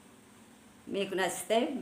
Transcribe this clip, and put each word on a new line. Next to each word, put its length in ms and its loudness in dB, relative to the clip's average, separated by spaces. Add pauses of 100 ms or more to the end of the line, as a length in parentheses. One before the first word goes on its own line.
(880)
మీకు 260 -2
నచ్చితే 440 2 (240)